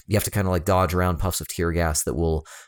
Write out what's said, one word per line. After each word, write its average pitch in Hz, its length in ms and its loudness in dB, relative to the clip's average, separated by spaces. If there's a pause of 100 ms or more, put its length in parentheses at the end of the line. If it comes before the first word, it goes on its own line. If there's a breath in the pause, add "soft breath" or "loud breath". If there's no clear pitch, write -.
you 104 100 0
have 101 80 0
to - 60 -4
kinda, 98 200 0
like, 87 160 0
dodge 92 260 4
around 90 240 2
puffs 90 240 -2
of 80 80 -10
tear 85 240 -2
gas 80 300 0
that - 100 -4
will, 80 320 0 (240 loud breath)